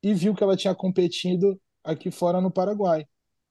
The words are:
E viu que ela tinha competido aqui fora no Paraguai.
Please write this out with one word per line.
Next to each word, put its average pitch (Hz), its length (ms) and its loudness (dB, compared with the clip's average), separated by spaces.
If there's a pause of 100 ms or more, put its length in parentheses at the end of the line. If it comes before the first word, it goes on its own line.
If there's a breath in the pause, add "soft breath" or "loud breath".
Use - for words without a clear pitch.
E 208 120 2
viu 190 200 2
que 196 80 -2
ela 190 140 4
tinha 185 180 -2
competido 185 840 0 (220)
aqui 160 280 -6
fora 180 300 0
no 185 100 0
Paraguai. 185 560 -2 (440)